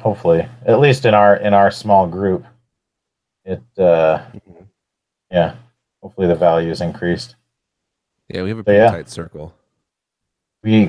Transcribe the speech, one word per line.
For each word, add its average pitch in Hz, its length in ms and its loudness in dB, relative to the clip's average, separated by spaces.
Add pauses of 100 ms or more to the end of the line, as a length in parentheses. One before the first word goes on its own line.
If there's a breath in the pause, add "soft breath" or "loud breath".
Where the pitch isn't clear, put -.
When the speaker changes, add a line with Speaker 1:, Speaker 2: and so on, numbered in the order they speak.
Speaker 1:
hopefully, 85 460 0 (180)
at 117 160 2
least 139 240 2
in 110 100 2
our, 104 220 4
in 104 180 -4
our 101 160 4
small 98 360 0
group, 92 380 -4 (1000)
it, 92 180 -10 (160)
uh, 80 440 2 (100)
Speaker 2:
Mm-hmm. 90 320 -20 (680)
Speaker 1:
yeah, 85 260 -2 (460)
hopefully 98 260 -4
the 85 60 0
value 82 360 0
is 80 100 -8
increased. 85 540 -8 (920)
Speaker 2:
Yeah, 92 140 -10
we 92 80 -8
have 113 80 -10
a 110 40 -12
Speaker 1:
But 101 100 -20
Speaker 2:
pretty 101 120 4
Speaker 1:
yeah. 117 60 4
Speaker 2:
tight 82 200 -6
circle. 80 440 -16 (1080)
Speaker 1:
We, 110 260 2